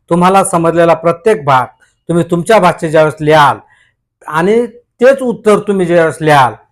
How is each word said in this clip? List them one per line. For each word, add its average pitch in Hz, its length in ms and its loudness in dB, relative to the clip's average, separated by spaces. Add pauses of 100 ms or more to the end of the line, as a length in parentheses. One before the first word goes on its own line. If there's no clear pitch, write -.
(100)
तुम्हाला 180 340 2
समजलेला 165 500 0
प्रत्येक 165 500 -2
भाग 131 220 0 (420)
तुम्ही 165 220 -2
तुमच्या 180 280 0
भाषेत 175 320 -2
ज्यावेळेस 156 300 0
लिहाल 147 360 2 (720)
आणि 196 400 -2
तेच - 560 -2
उत्तर 214 360 -2
तुम्ही 190 280 -4
ज्यावेळेस 165 340 0
लिहाल 143 320 2 (200)